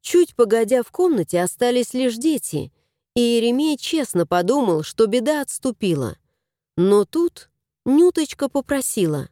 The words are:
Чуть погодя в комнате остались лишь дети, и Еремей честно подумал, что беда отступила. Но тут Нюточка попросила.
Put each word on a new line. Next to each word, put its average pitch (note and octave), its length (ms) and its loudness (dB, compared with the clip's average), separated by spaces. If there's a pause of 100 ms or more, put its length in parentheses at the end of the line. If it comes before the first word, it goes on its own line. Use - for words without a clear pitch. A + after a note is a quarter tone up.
Чуть - 340 0
погодя A3+ 480 2
в - 80 -8
комнате A#3 500 0
остались A#3+ 540 -2
лишь B3+ 220 0
дети, B3 560 -4 (420)
и A#3+ 60 0
Еремей A#3+ 560 2
честно A#3 500 -2
подумал, F3+ 560 0
что - 240 0
беда B3 360 0
отступила. F3+ 760 -4 (600)
Но G3 280 4
тут - 460 -4 (340)
Нюточка D4+ 640 2
попросила. G#3 840 -2